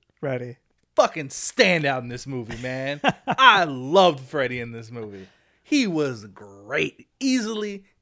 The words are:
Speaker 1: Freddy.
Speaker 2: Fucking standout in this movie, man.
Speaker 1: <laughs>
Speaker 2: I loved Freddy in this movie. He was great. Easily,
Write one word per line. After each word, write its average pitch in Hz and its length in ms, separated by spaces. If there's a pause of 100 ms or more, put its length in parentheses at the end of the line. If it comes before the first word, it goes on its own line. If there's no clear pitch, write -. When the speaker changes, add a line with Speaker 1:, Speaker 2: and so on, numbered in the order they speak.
(200)
Speaker 1:
Freddy. 123 380 (380)
Speaker 2:
Fucking 160 340
standout 160 720
in 120 80
this 123 180
movie, 117 340
man. 131 380 (200)
Speaker 1:
<laughs> - 80
Speaker 2:
I 254 360
loved 151 560
Freddy 127 400
in 117 140
this 113 180
movie. 104 360 (360)
He 277 240
was 139 380
great. 101 840 (120)
Easily, 214 680 (160)